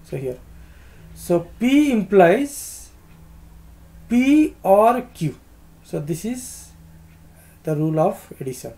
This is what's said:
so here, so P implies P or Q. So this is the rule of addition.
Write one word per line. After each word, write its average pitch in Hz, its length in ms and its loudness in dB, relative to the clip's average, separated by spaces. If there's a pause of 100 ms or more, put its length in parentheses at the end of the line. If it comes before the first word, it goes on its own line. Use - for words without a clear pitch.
so - 140 -12
here, 131 220 -10 (760)
so 170 320 -4 (120)
P 277 320 2
implies 208 1000 0 (1160)
P 277 540 2
or 220 400 4
Q. - 340 -8 (480)
So - 160 -10
this 160 260 -8
is - 440 -12 (920)
the 156 120 -4
rule 156 240 -2
of 190 400 -4
addition. 131 380 -12